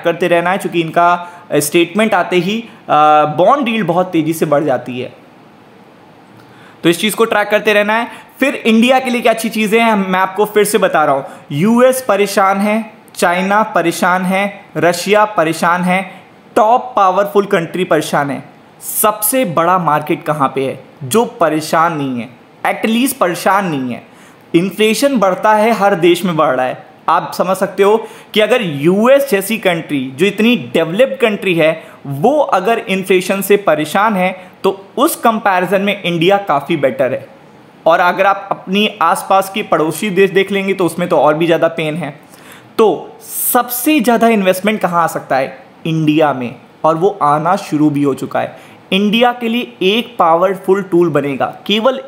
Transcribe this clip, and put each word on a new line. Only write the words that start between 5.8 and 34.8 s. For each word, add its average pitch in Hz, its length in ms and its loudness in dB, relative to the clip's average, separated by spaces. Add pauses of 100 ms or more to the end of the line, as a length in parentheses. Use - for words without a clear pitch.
तो 165 60 2
इस 170 120 0
चीज़ 214 140 0
को 220 100 2
track 208 240 0
करते 214 240 2
रहना 208 200 0
है। 233 140 -2 (320)
फिर 269 160 0
India 240 440 4
के 247 100 -4
लिए 240 120 -2
क्या 226 120 4
अच्छी 226 160 -6
चीज़ें 220 340 0
हैं, 226 120 2
मैं 190 240 0
आपको 190 260 0
फिर 208 180 2
से 208 140 0
बता 175 280 2
रहा 139 100 2
हूँ, 135 100 -4 (260)
यूएस 233 560 2
परेशान 196 500 2
है, 214 380 -2 (200)
China 190 480 0
परेशान 175 580 0
है, 190 440 -4 (120)
Russia 180 480 2
परेशान 170 560 0
है, 180 300 -2 (440)
top 233 400 2
powerful 196 500 2
country 180 380 -2
परेशान 151 480 -2
है। 131 120 -10 (580)
सबसे 220 440 0
बड़ा 170 320 0
market 156 460 -2
कहाँ 151 320 -2
पे 135 100 -2
है - 180 -8 (200)
जो 208 220 0
परेशान 160 720 0
नहीं 131 240 -6
है, 107 80 -12 (360)
at 196 240 -2
least 240 240 0
परेशान 190 520 0
नहीं 131 280 -4
है? - 100 -14 (520)
Inflation 214 640 0
बढ़ता 196 360 2
है, 214 180 4
हर 202 240 2
देश 175 300 2
में 170 120 -2
बढ़ 147 180 2
रहा 127 100 0
है। 131 200 -8 (240)
आप 165 280 0
समझ 190 200 -2
सकते 196 260 -2
हो 208 240 2 (260)
कि 202 60 0
अगर 220 220 2
यूएस 202 680 2
जैसी 196 280 -2
country, 156 580 -4
जो 160 100 0
इतनी 214 300 2
developed 180 640 0
country 196 380 -2
है, 160 280 0 (240)
वो 180 320 0
अगर 208 400 0
inflation 190 640 -2
से 202 160 2
परेशान 196 580 0
है, 185 340 -4 (140)
तो - 220 -2 (120)